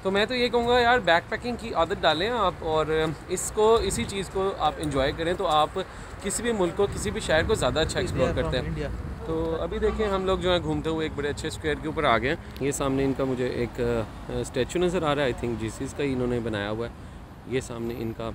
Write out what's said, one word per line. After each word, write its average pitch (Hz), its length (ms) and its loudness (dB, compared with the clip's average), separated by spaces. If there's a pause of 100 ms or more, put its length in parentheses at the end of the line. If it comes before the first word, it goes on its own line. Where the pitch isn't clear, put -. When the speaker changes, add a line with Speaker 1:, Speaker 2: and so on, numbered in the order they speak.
Speaker 1:
तो 190 60 0
मैं 202 160 4
तो 254 80 -4
ये 247 140 2
कहूँगा 240 320 4
यार, 240 200 6
backpacking 202 560 2
की 233 160 -8
आदत 165 260 0
डालें 175 320 2
आप 196 320 0
और 156 520 2 (160)
इसको, 214 480 4
इसी 196 260 0
चीज़ 196 260 -6
को 190 200 0
आप 156 300 0
enjoy 143 320 0
करें, 165 220 -2
तो 185 100 -2
आप 156 340 2 (440)
किसी 202 200 -4
भी 240 100 2
मुल्क 180 220 2
को, 202 120 4
किसी - 240 -4
भी 208 100 -4
शहर 170 240 4
को 220 100 2
ज़्यादा 147 260 2
अच्छा 156 200 0
एक्सप्लोर 123 280 2
Speaker 2:
India, 127 140 0
Speaker 1:
करते 151 160 0
Speaker 2:
from 147 120 -2
Speaker 1:
हैं। 160 60 -4
Speaker 2:
India। - 500 -6
Speaker 1:
तो 160 340 -2
अभी 175 180 -4
देखें, 208 300 2
हम 190 180 0
लोग 185 140 2
जो 180 120 2
है 175 80 4
घूमते 151 300 -2
हुए 156 160 0
एक - 100 -6
बड़े 143 120 -2
अच्छे 147 220 -4
स्क्वायर 147 260 -2
के 139 120 -6
ऊपर 151 160 -2
आ 117 140 6
गए 120 100 0
हैं। 165 100 0 (240)
ये 139 100 0
सामने 135 320 0
इनका 135 200 0
मुझे 127 200 0
एक, 120 600 -2 (260)
अ, 123 120 -4
स्टैचू 127 360 -2
नज़र 175 260 2
आ 147 80 2
रहा 143 120 2
है, 123 100 0
I - 20 -4
think 117 240 -2
जीसस 113 380 -6
का 151 40 -2
ही 139 100 0
इन्होंने 123 280 0
बनाया 107 280 -2
हुआ 110 180 -4
है। 117 60 -10 (580)
ये 127 100 0
सामने 117 340 -6
इनका 113 400 -6